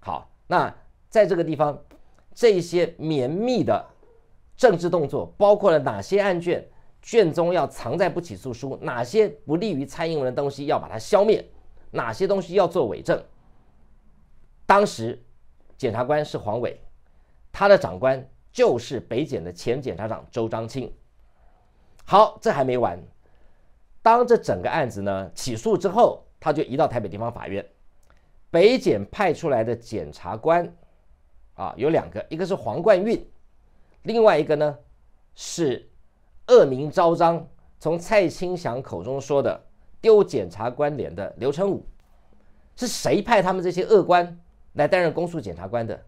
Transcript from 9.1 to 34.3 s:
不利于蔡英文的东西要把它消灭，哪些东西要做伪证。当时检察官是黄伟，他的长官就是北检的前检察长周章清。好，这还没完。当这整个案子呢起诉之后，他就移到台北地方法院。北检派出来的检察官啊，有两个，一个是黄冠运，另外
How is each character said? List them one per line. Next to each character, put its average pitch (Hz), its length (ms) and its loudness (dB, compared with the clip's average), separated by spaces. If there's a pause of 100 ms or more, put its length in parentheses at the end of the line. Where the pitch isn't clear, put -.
不 - 260 -6
利 190 180 -2
于 139 140 -6
蔡 165 220 -6
英 165 100 -4
文 131 80 -2
的 - 60 -4
东 143 180 -4
西 143 160 -12
要 143 120 0
把 - 100 -8
它 107 100 -10
消 190 260 2
灭， 214 200 2 (460)
哪 123 220 -6
些 185 140 -2
东 185 140 0
西 170 140 -10
要 190 120 4
做 170 220 0
伪 87 140 -8
证。 139 200 -2 (1400)
当 202 200 6
时 117 360 -8 (540)
检 120 160 -2
察 113 100 -2
官 147 220 0
是 147 140 -10
黄 104 220 -6
伟， 113 200 -8 (720)
他 202 160 0
的 196 100 10
长 180 200 -4
官 131 300 0 (220)
就 220 280 4
是 120 200 -8
北 120 260 -4
检 110 180 -8
的 87 100 -10
前 120 280 -4
检 117 160 -8
察 104 120 -8
长 92 220 -10
周 117 180 -4
章 113 180 -6
清。 127 260 -10 (1120)
好， 202 360 6
这 220 100 0
还 143 140 0
没 127 120 0
完。 95 240 -2 (1000)
当 240 240 6
这 233 100 4
整 110 240 -2
个 90 80 -4
案 139 220 -2
子 101 100 -10
呢 98 340 -4
起 120 220 -6
诉 202 220 0
之 185 100 -2
后， 180 380 2 (140)
他 160 120 -2
就 151 100 -2
移 123 140 -6
到 151 100 2
台 120 140 -4
北 101 80 -8
地 87 80 -12
方 113 160 -6
法 87 160 -14
院。 98 160 -8 (840)
北 214 280 4
检 113 280 0
派 190 260 -2
出 156 160 -4
来 117 160 2
的 117 100 -4
检 95 380 -10
察 90 240 -10
官 170 340 0 (840)
啊， 92 220 -10
有 131 140 0
两 160 200 -2
个， - 180 -10
一 160 80 -10
个 175 80 -4
是 190 100 -4
黄 120 280 -8
冠 190 200 4
运， 208 240 -4 (760)
另 226 200 0
外 190 160 6